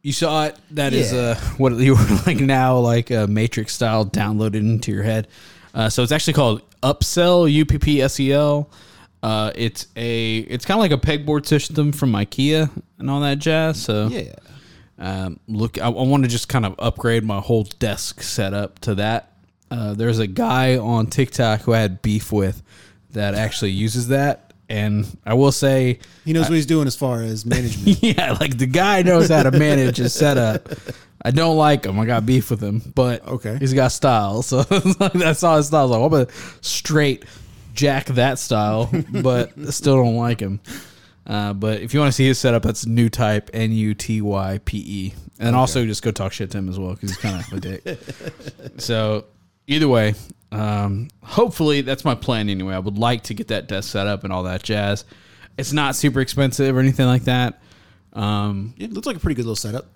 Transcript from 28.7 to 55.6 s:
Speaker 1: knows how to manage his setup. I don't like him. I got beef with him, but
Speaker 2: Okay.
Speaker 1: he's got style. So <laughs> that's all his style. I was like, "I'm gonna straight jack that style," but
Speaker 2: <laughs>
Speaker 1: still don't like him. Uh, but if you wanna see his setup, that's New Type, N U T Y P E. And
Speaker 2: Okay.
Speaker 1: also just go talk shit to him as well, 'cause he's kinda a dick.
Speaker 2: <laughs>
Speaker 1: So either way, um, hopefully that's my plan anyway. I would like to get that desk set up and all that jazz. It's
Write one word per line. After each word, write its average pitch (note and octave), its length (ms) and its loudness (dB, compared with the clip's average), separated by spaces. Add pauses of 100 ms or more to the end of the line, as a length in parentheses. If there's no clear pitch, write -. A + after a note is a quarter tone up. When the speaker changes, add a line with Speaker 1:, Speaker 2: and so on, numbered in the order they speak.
Speaker 1:
knows F3 280 4
how D#3 140 6
to C3 80 4
manage C#3 460 4
his A#2+ 160 0
setup. C3 540 0 (580)
I A#2+ 60 0
don't D#3+ 260 2
like D3+ 280 4
him. F#2+ 140 -2
I A2 60 0
got A2+ 200 0
beef B2+ 260 2
with A2 100 -2
him, G#2+ 200 -2 (120)
but B2 320 0
Speaker 2:
Okay. A#2 320 -6
Speaker 1:
he's C3 160 -2
got C3 200 4
style. A2 480 2
So B2+ 220 0
<laughs> F#3+ 500 0
that's D#3+ 300 2
all D#3+ 140 6
his D3 100 2
style. D3+ 120 2
I C#3 40 4
was B2+ 80 2
like, A#2 100 2
"I'm D3+ 100 2
gonna C3 160 4 (340)
straight D3 640 0 (500)
jack C3+ 340 0
that B2+ 320 2
style," A2 520 0 (320)
but B2 360 0
Speaker 2:
<laughs> D3 140 -10
Speaker 1:
still C#3 220 2
don't A#2+ 220 4
like A#2 240 0
him. G2+ 180 -4 (640)
Uh, G#2 280 -4
but G#2 280 -2
if A#2 120 -6
you C#3+ 80 2
wanna C#3 100 4
see C3 160 2
his C3 100 2
setup, A#2 240 2
that's A#2 240 -4
New A#2 240 2
Type, G#2+ 440 0
N A2+ 180 -2
U G#2+ 240 0
T G#2+ 260 -4
Y G2 440 -2
P G#2+ 200 -4
E. F#2+ 280 -8 (260)
And A#2 100 -2
Speaker 2:
Okay. B2 80 2
Speaker 1:
also B2+ 280 2
just G#2+ 180 -4
go A2+ 80 0
talk F#2+ 220 -6
shit G2 180 -10
to G#2 60 -8
him G2 120 -4
as F#2 80 -8
well, F#2 180 -6
'cause G2+ 140 -10
he's F#2 80 -10
kinda F#2+ 260 -6 (100)
a F#2+ 60 -6
dick. F2+ 400 -10 (380)
Speaker 2:
<laughs> - 400 -18
Speaker 1:
So G#2+ 480 -2 (400)
either D3+ 220 2
way, A2 280 4 (360)
um, G#2 560 -2 (160)
hopefully D#3+ 580 2
that's C3 220 -4
my C3 120 0
plan A2 340 -2
anyway. F#2+ 260 -4
I F#2 40 -4
would G2+ 180 -6
like A#2 260 0
to - 100 -10
get G#2+ 140 -8
that G#2 220 -6
desk G2 200 -6
set G2+ 180 -2
up G2+ 180 -4
and F#2 80 -4
all F#2 100 -4
that F#2 180 -6
jazz. G2+ 440 -2 (520)
It's C3 140 -6